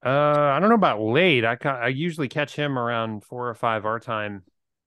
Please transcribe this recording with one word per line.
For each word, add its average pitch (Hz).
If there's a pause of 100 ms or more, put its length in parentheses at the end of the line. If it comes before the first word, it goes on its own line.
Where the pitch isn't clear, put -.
Uh, 123
I 147
don't 202
know 233
about 147
late. 123
I 117
ca-, 135
I 120
usually 156
catch -
him 143
around 113
four 123
or 117
five 110
our 113
time. 104 (460)